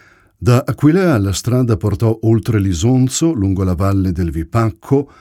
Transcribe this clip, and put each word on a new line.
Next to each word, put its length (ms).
Da 300
Aquilea 540
la 140
strada 440
portò 440
oltre 380
l'Isonzo, 720
lungo 300
la 120
valle 360
del 200
Vipacco, 880